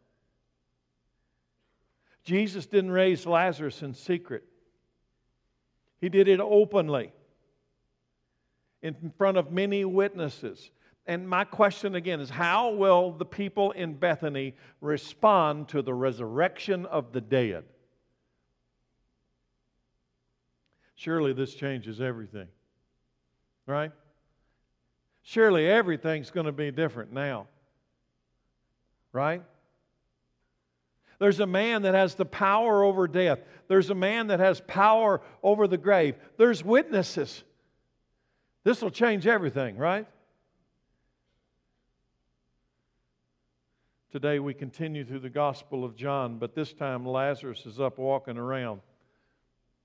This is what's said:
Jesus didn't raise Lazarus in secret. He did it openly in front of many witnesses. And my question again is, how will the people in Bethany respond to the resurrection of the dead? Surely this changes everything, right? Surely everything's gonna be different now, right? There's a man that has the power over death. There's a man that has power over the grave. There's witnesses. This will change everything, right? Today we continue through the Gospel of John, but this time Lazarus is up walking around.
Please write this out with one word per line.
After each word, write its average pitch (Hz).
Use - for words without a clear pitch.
Jesus 190
didn't 190
raise 185
Lazarus 165
in 135
secret. 170
He 185
did 190
it 190
openly 202
in 160
front 196
of 151
many 196
witnesses. 180
And 180
my 185
question 196
again 170
is, 131
how 175
will 190
the 160
people 202
in 165
Bethany 143
respond 151
to 143
the 127
resurrection 135
of 143
the 131
dead? 113
Surely 160
this 131
changes 117
everything, 107
right? 151
Surely 202
everything's 160
gonna 156
be 143
different 120
now, 131
right? 156
There's 196
a 202
man 208
that 190
has 190
the 190
power 208
over 190
death. 160
There's 190
a 196
man 214
that 190
has 185
power 214
over 208
the 180
grave. 160
There's 220
witnesses. 208
This 240
will 202
change 214
everything, 139
right? 180
Today 143
we 139
continue 147
through 131
the 127
Gospel 135
of 113
John, 127
but 117
this 156
time 127
Lazarus 131
is 113
up 135
walking 131
around. 120